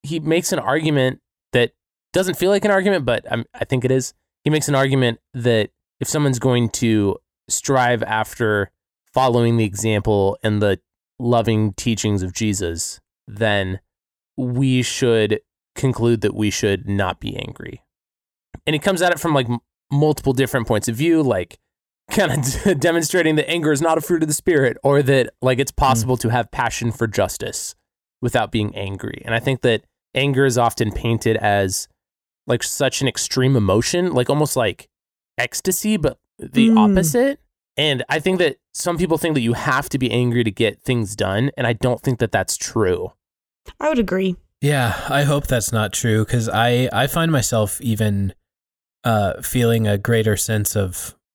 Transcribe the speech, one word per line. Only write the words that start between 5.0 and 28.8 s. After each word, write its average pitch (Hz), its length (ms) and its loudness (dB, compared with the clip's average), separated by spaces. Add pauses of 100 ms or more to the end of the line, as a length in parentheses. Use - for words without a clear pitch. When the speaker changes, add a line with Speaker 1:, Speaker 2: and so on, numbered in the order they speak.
Speaker 1:
that 117 380 0 (300)
if 135 60 -8
someone's 143 320 0
going 123 300 2
to 107 460 0 (320)
strive 123 560 0
after 107 680 -2 (420)
following 120 440 2
the 113 80 2
example 101 800 0
and 107 180 0
the 98 180 2 (400)
loving 113 540 2
teachings 104 500 -2
of 92 100 -6
Jesus, 95 680 -4 (280)
then 101 520 -2 (560)
we 127 460 0
should 113 580 0 (360)
conclude 117 460 0
that 104 120 0
we 107 160 -2
should 98 400 -2
not 98 300 -2
be - 180 -10
angry. - 460 -14 (800)
And 156 80 -2
he 151 60 0
comes 185 220 0
at 180 100 4
it 160 80 -2
from, 165 140 0
like, 135 160 2
m-, 120 100 -2 (320)
multiple 147 420 2
different 127 340 0
points 107 200 0
of 113 80 -2
view, 160 260 2
like, 107 380 -2 (500)
kinda 160 320 0
<laughs> 127 240 -4
d-, 196 80 4
demonstrating 165 640 2
that 151 140 0
anger 156 220 0
is 139 100 0
not 160 160 2
a 156 40 -2
fruit 160 220 0
of 156 40 0
the 151 60 -2
spirit, 143 500 2
or 143 200 4
that, 131 260 2 (120)
like, 127 180 2
it's 135 120 -2
possible 127 460 2
Speaker 2:
Mm. - 40 -4
Speaker 1:
to 117 80 0
have 117 220 -2
passion 117 400 -4
for 117 160 -4
justice - 680 -4 (460)
without 120 300 -2
being 107 240 -2
angry. 98 480 -10